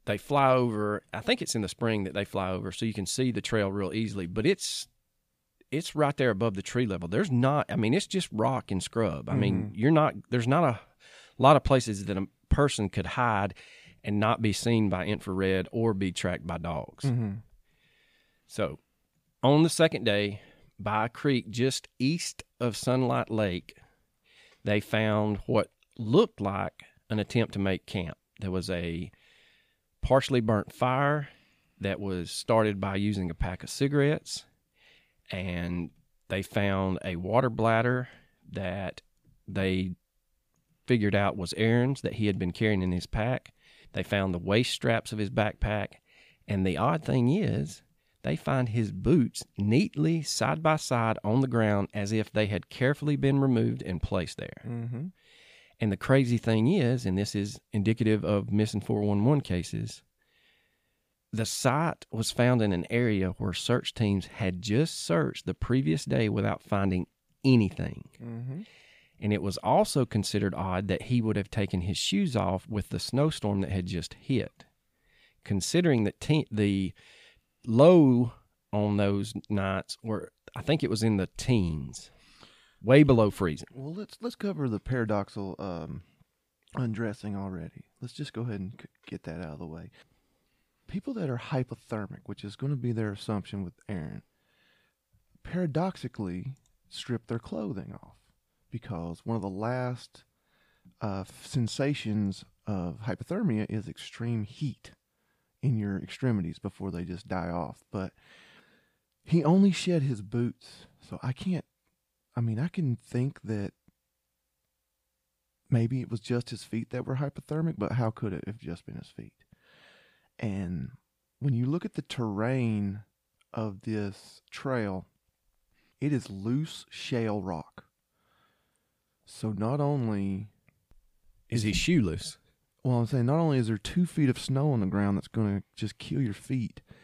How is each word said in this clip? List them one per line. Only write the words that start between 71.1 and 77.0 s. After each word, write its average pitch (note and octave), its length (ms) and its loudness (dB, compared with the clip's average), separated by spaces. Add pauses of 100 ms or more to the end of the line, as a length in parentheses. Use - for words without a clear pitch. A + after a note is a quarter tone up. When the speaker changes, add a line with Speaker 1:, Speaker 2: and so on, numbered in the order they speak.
Speaker 1:
would G#2+ 140 0
have G2 120 -2
taken G2 320 -2
his F2+ 160 -2
shoes G3 380 0
off F#2 340 0
with G#2 200 -4
the - 100 -4
snowstorm A#2 600 0
that F#2+ 100 -4
had F#2+ 160 -2
just F2+ 280 -6
hit, - 500 -4 (800)
considering B2 600 2
that - 160 -2
te-, D3+ 320 2
the G2 420 2 (720)